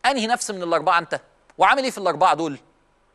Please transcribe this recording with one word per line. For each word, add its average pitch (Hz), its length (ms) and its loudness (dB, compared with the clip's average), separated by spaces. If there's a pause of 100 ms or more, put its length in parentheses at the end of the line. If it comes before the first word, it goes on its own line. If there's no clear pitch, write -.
أنهي 254 200 0
نفس 226 240 -4
من 190 120 -10
الأربعة 170 360 0
أنت؟ 160 220 -6 (380)
وعامل 254 260 4
إيه 254 60 -2
في - 80 -8
الأربعة 175 360 2
دول؟ 147 240 -4 (560)